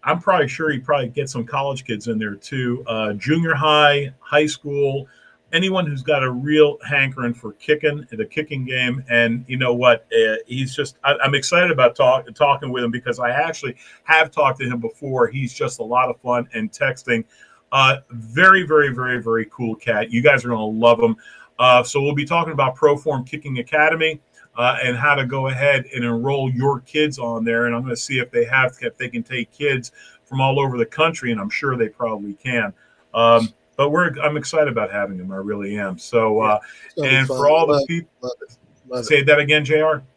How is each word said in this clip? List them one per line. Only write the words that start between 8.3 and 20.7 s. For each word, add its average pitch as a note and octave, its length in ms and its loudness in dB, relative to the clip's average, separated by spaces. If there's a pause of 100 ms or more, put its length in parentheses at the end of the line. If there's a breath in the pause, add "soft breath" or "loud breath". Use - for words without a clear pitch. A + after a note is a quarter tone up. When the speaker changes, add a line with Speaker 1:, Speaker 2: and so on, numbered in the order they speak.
Speaker 1:
game. B2+ 460 -4
And A#2 380 2
you B2+ 80 -6
know B2 180 0
what? A#2+ 380 4
Uh, A2+ 240 2 (100)
he's C3 280 -6
just, C#3+ 280 -6
I, C#3+ 200 2
I'm C#3 120 0
excited F3 380 0
about B2+ 240 4
talk-, C3 380 2
talking C#3 360 0
with B2 140 -2
him A#2 80 -2
because A#2+ 260 -4
I A#2+ 120 -2
actually C#3+ 440 -4 (300 loud breath)
have D#3 260 2
talked C#3 300 0
to B2+ 60 -4
him A#2+ 120 -4
before. B2 480 -2
He's B2+ 260 -6
just - 280 -6
a A2 40 -6
lot B2 240 0
of A#2 120 -8
fun A#2+ 340 -2
and A2 160 -6
texting. C3 540 -4 (480 soft breath)
Uh, C3 240 4 (140)
very, D3 520 4
very, D3 320 4
very, B2 260 -4
very A2+ 300 -2
cool A#2 240 -6
cat. A2+ 380 -4
You B2+ 100 0
guys C3+ 220 4
are B2 40 -6
gonna A2+ 160 -2
love A2+ 360 4